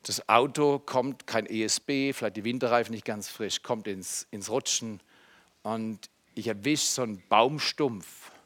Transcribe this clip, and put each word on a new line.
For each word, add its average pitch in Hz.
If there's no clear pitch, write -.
Das -
Auto 143
kommt, 131
kein 110
E 110
S 107
B, 139
vielleicht 107
die 107
Winterreifen 120
nicht 107
ganz 107
frisch, -
kommt 110
ins, 95
ins 104
Rutschen 113
und 110
ich 110
erwisch 113
so -
einen 107
Baumstumpf 120